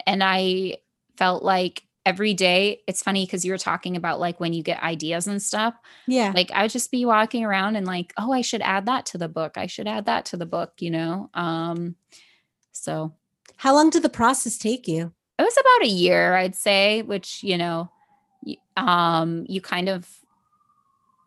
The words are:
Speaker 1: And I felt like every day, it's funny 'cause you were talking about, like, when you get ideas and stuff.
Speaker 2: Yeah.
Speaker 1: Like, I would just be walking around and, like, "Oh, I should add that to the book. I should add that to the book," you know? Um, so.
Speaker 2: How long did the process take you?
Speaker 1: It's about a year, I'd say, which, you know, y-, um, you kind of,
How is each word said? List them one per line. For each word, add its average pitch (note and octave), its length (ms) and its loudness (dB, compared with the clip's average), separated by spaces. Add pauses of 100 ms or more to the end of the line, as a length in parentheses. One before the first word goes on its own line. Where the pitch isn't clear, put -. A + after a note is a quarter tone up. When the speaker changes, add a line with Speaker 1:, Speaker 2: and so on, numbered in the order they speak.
Speaker 1:
And G3 180 2
I F#3+ 540 0 (400)
felt F#3 260 2
like F#3 400 0 (220)
every G3 300 2
day, F#3+ 500 2
it's - 160 -6
funny G3 240 0
'cause F3+ 180 -6
you F3+ 80 -2
were F#3+ 60 -4
talking F3+ 380 -4
about, E3+ 240 -4
like, E3+ 200 -4
when E3+ 140 -2
you E3 80 -4
get E3 220 -4
ideas E3 420 -4
and G3+ 160 -4
stuff. A3 320 -2 (340)
Speaker 2:
Yeah. B3 280 0
Speaker 1:
Like, F3+ 160 2
I - 100 2
would G#3+ 100 2
just - 200 -6
be B3 120 0
walking A3+ 400 2
around G#3 340 0
and, F#3+ 100 -4
like, F3 280 -6
"Oh, A3 160 -4
I C4 100 0
should A#3+ 200 -4
add G3 240 -2
that B3 220 -2
to - 100 -10
the E3+ 100 -6
book. D#3+ 300 -8
I - 80 -6
should - 220 -10
add G#3+ 180 -6
that - 200 0
to - 120 -10
the F3 80 -8
book," E3+ 340 -6
you F3 120 -4
know? E3 420 -4
Um, E3+ 600 -6 (760)
so. D#3 440 -8 (420)
Speaker 2:
How C4+ 160 4
long D4+ 160 8
did E4 140 2
the D#4 60 2
process A#3+ 500 0
take B3 280 -4
you? E3 260 -2 (380)
Speaker 1:
It's - 80 2
about B4+ 240 6
a C#4+ 80 4
year, F3 440 4
I'd F#3 200 0
say, G3+ 460 2
which, G3+ 420 -8
you F#3+ 140 0
know, E3+ 320 -4 (560)
y-, - 120 -12 (200)
um, E3+ 720 2
you F#3+ 120 -4
kind F3+ 280 -2
of, F#3 180 -6 (1200)